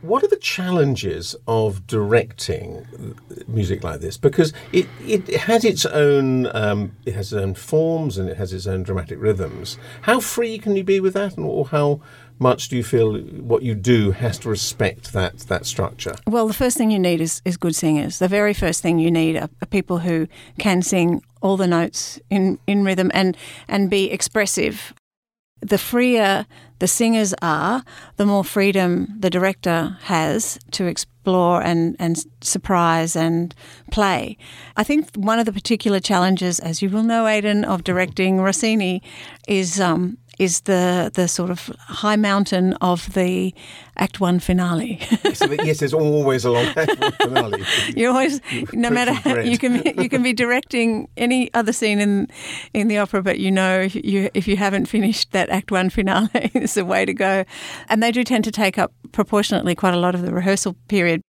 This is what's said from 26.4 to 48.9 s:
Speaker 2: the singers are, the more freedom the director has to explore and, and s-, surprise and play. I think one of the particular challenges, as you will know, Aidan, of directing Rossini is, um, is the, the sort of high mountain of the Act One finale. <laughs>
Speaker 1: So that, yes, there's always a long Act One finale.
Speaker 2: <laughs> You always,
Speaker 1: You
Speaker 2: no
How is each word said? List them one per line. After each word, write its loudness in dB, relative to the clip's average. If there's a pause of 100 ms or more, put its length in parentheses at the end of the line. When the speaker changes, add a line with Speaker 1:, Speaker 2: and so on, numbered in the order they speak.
Speaker 2:
the 0
singers 2
are, -2 (320)
the 2
more 4
freedom 2
the 2
director 0
has -2 (120)
to -2
explore 0
and, 0
and 0
s-, -8 (140)
surprise 0
and 0 (380)
play. 0 (400)
I 0
think 0
one 0
of 2
the -2
particular 0
challenges, 2
as -6
you 0
will 0
know, 2
Aidan, 2
of -2
directing 0
Rossini 0 (440)
is, 0
um, 0 (220)
is 0
the, 2
the 2
sort -2
of -6 (140)
high -2
mountain 2
of 0
the 0 (460)
Act -2
One 2
finale. -2
<laughs> -12 (260)
Speaker 1:
So 0
that, 0
yes, 0
there's -2
always 2
a 2
long 2 (120)
Act 0
One 0
finale. 0 (140)
Speaker 2:
<laughs> -2
You 2
always, 2 (100)
Speaker 1:
You -4
Speaker 2:
no 0